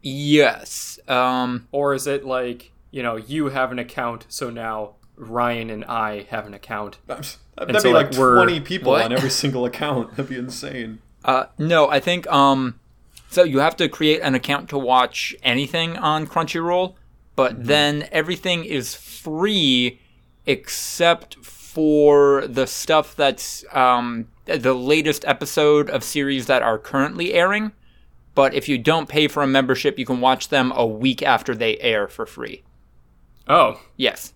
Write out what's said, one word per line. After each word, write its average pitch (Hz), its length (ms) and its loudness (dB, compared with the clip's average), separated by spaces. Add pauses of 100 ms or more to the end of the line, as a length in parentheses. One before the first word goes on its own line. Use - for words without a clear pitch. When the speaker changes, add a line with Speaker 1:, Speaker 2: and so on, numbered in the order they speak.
Speaker 1:
Yes. 143 1040 0
Um, 127 640 -2
Speaker 2:
Or 143 220 0
is 135 140 -4
it 139 180 -4
like, 127 460 -8 (200)
you 135 100 -10
know, 120 140 -4
you 135 340 -4
have 127 220 -2
an 123 80 -6
account, 120 500 -8
so 131 200 -8
now 110 460 -8 (200)
Ryan 117 540 -4
and 110 160 -10
I 107 440 -6
have 107 160 -8
an 104 80 -18
account. 104 440 -12 (120)
Speaker 3:
I'm 127 100 -10
s-, - 180 -14 (200)
Speaker 2:
And - 120 -8
Speaker 3:
that'd - 120 2
Speaker 2:
so, 127 80 4
Speaker 3:
be, - 40 6
Speaker 2:
like, 143 180 6
Speaker 3:
like, 131 80 -2
Speaker 2:
we're 127 160 6
Speaker 3:
twenty 170 240 6
people 135 320 -2
Speaker 1:
What? 147 140 4
Speaker 3:
on 120 80 -2
every 135 160 0
single 131 360 -2
account. 123 460 -4
That'd 135 180 -8
be 131 80 -8
insane. 123 640 -10 (240)
Speaker 1:
Uh, 131 220 0 (120)
no, 156 320 4
I 147 100 2
think, 175 320 -4
um, 139 480 2 (500)
so 180 140 4
you 135 160 2
have 156 180 2
to 165 120 0
create 156 320 2
an 135 140 0
account 143 340 -4
to 147 80 -6
watch 127 640 0
anything 143 560 -2
on 156 300 0
Crunchyroll, 175 680 -2 (400)
but 131 200 2
Speaker 3:
Mm-hmm. 127 80 -10
Speaker 1:
then 147 480 0
everything 170 540 -4
is 135 280 -6
free 156 1040 -2 (460)
except - 1000 -2
for 147 1040 4
the 127 200 -2
stuff - 480 -2
that's, - 580 -2
um, 120 540 2 (180)
the 131 300 0
latest 147 500 0
episode 147 640 2
of 135 140 -4
series 139 420 -4
that 127 160 2
are 113 160 0
currently 147 560 -4
airing. 202 380 2 (640)
But 135 180 4
if 139 160 -4
you 135 80 0
don't 151 320 0
pay 151 180 2
for 147 140 -2
a 143 60 0
membership, 135 500 2
you 127 80 -4
can 123 160 -4
watch 127 280 0
them 127 260 0
a 120 100 4
week 113 380 -2
after 127 320 2
they 113 240 0
air 107 280 0
for - 200 -10
free. - 360 -12 (840)
Speaker 2:
Oh. 147 340 4 (160)
Speaker 1:
Yes. - 380 -2